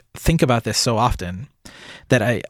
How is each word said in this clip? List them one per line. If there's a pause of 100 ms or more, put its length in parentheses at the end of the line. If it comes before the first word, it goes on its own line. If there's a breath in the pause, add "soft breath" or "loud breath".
(140)
think
about
this
so
often (600 loud breath)
that
I,